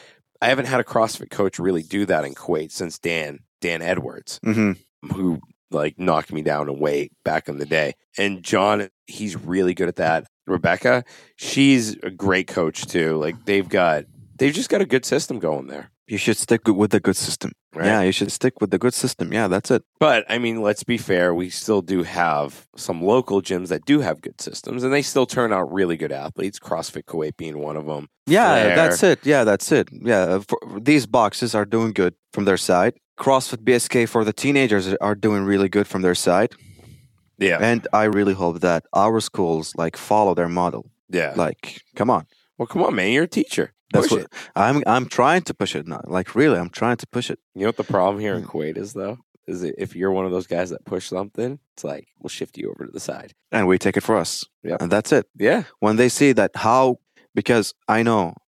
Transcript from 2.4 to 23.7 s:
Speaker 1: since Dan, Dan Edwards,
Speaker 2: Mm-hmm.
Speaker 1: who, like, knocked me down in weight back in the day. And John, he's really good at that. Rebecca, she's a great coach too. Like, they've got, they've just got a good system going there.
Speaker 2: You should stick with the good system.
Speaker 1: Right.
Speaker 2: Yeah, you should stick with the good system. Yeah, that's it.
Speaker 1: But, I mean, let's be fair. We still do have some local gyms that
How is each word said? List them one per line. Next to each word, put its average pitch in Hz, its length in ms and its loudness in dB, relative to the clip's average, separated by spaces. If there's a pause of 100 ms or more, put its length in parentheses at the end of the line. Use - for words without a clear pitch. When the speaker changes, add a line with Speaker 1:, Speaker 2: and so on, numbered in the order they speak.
Speaker 1:
since 85 280 -10
Dan, 78 400 -6 (220)
Dan 85 200 -4
Edwards, 85 640 -6
Speaker 2:
Mm-hmm. 107 280 0 (400)
Speaker 1:
who, 90 260 -2 (320)
like, 78 280 -4
knocked 82 340 -2
me 78 80 -6
down 76 280 -2
in 71 100 -8
weight 73 320 -2 (120)
back 80 240 -2
in 71 120 -8
the 73 60 -8
day. 76 280 -2 (240)
And 95 260 -4
John, 101 460 0 (160)
he's 101 320 -10
really 90 380 0
good 90 120 -2
at 85 100 -4
that. 80 280 0 (220)
Rebecca, 95 560 0 (320)
she's 131 680 2
a 92 60 -8
great 92 380 0
coach - 400 -2
too. 80 300 0
Like, 78 180 -2 (100)
they've 98 220 2
got, 82 380 2 (320)
they've 143 160 2
just 214 160 -4
got 233 120 2
a 190 40 0
good 127 200 0
system 135 340 -2
going 76 280 -4
there. 71 240 -14 (160)
Speaker 2:
You 110 100 -4
should 110 200 0
stick - 320 0
with 101 220 2
the 101 100 2
good 95 160 0
system. - 340 -6 (240)
Speaker 1:
Right. 82 120 -2
Speaker 2:
Yeah, 107 140 4
you 92 120 2
should 98 180 -2
stick - 300 -2
with 98 100 0
the 95 80 2
good 123 140 0
system. - 400 -4
Yeah, 107 160 0
that's 95 200 0
it. 120 140 2 (160)
Speaker 1:
But, 131 300 4
I 110 100 0
mean, 113 220 -2
let's 104 240 0
be 120 120 0
fair. 90 380 2
We 90 140 -4
still 101 320 0
do 87 220 -2
have 80 600 -2 (120)
some 85 260 -8
local 101 380 2
gyms 92 260 -4
that 80 180 -4